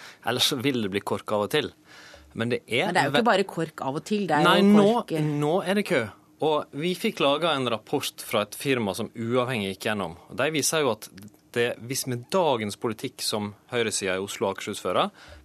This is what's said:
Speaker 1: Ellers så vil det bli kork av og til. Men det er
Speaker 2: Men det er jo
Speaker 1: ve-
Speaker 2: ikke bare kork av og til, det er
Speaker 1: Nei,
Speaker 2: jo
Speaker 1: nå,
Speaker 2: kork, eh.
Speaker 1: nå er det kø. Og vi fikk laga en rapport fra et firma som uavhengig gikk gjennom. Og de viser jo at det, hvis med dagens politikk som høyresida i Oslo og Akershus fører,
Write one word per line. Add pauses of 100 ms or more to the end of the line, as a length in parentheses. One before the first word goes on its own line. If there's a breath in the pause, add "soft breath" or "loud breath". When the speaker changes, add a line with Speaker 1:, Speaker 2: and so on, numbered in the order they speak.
(240 loud breath)
Speaker 1:
Ellers
så
vil
det
bli
kork
av
og
til. (640 loud breath)
Men
det
er
Speaker 2:
Men
det
er
jo
Speaker 1:
ve-
Speaker 2:
ikke
bare
kork
av
og
til,
det
er
Speaker 1:
Nei,
Speaker 2:
jo
Speaker 1:
nå,
Speaker 2:
kork,
eh.
Speaker 1:
nå
er
det
kø. (320)
Og
vi
fikk
laga
en
rapport
fra
et
firma
som
uavhengig
gikk
gjennom. (140)
Og
de
viser
jo
at (440)
det, (100)
hvis
med (100)
dagens
politikk
som (160)
høyresida
i
Oslo
og
Akershus
fører, (340 loud breath)